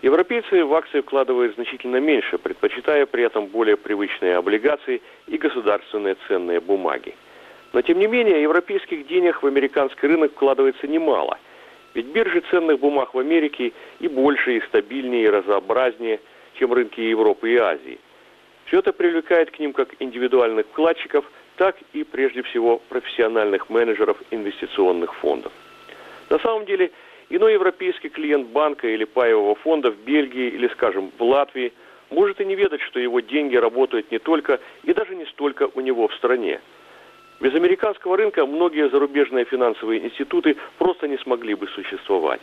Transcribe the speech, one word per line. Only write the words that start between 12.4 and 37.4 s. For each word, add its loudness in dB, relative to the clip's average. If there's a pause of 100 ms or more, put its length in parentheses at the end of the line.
ценных 2
бумаг 0
в -2
Америке 0 (260)
и -4
больше, 0
и -2
стабильнее, 0
и 6
разнообразнее, 0 (360)
чем 0
рынки -2
Европы 2
и 4
Азии. -2 (680)
Всё 2
это 0
привлекает 2
к -20
ним -4
как -2 (100)
индивидуальных 0
вкладчиков, -2 (320)
так 2 (180)
и, -6
прежде -2
всего, 0
профессиональных 0
менеджеров 0 (140)
инвестиционных -2
фондов. -4 (760)
На 2
самом -2
деле, 0 (440)
иной 4
европейский -2
клиент -2
банка -2
или -2
паевого 2
фонда 0
в -6
Бельгии -2
или, -4
скажем, -2
в -2
Латвии 0 (380)
может 0
и -2
не -2
ведать, 0
что -8
его 0
деньги -2
работают 0
не -4
только 0 (240)
и 0
даже -4
не -12
столько -2
у -6
него 0
в -8
стране. 0 (800)
Без 0